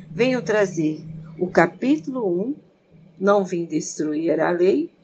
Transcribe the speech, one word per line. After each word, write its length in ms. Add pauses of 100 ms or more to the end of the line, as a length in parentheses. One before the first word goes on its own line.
(120)
venho 320
trazer 600 (360)
o 80
capítulo 760
um, 320 (640)
Não 240
Vim 220
Destruir 720
a 120
Lei, 520